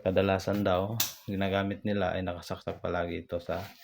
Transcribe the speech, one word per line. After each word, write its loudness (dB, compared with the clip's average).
kadalasan 4
daw, 2
ginagamit 0
nila 2
ay -2
nakasaksak -6
palagi -2
ito -4
sa -6